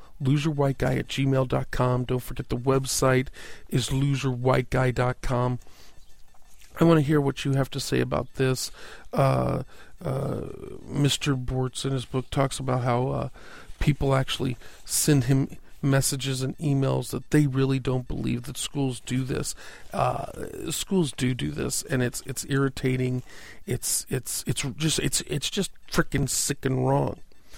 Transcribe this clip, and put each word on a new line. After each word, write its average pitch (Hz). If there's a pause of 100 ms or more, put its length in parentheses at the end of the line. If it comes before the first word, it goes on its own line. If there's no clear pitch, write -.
(200)
loser 147
white 139
guy 131
at 127
gmail 135
dot 127
com. 127
Don't 123
forget -
the 123
website 131 (420)
is -
loser 135
white 127
guy 131
dot 123
com. 123 (1200)
I 165
wanna 165
hear 147
what 139
you 135
have 135
to 139
say 127
about 127
this. 131 (420)
Uh, 127 (420)
uh, 135 (460)
Mister 143
Bortz 127
in 135
his 127
book -
talks 135
about 131
how, 127
uh, 131 (500)
people 139
actually 131 (280)
send 139
him 135 (280)
messages 135
and 131
emails 135
that 127
they 151
really 135
don't 127
believe 123
that 131
schools 135
do 127
this. - (380)
Uh, -
schools 170
do 127
do 143
this, -
and 127
it's, -
it's -
irritating. 131 (420)
It's, -
it's, -
it's - (140)
just, 156
it's, -
it's -
just - (200)
frickin' 143
sick -
and 127
wrong. 135 (380)